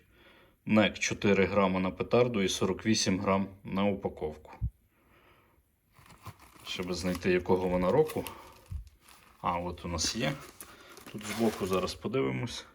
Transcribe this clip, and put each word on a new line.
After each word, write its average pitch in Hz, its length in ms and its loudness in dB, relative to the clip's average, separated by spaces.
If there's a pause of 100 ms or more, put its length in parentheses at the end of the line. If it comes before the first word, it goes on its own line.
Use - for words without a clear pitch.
(640)
НЕК 107 340 4
чотири 98 460 2
грама 92 340 2
на 92 120 0
петарду 117 500 2
і 95 80 2
сорок 95 360 -2
вісім 101 340 2
грам 98 280 2 (160)
на 95 200 -2
упаковку. - 680 -4 (2250)
Щоб 90 260 -4
знайти, 90 380 0
якого 90 360 2
вона 90 240 2
року. 131 340 2 (1160)
А, 87 160 0
от 87 280 -6
у - 20 -6
нас 85 280 -2
є. 143 180 -2 (760)
Тут 107 140 -12
збоку 104 420 0
зараз 92 280 0
подивимось. 127 800 -4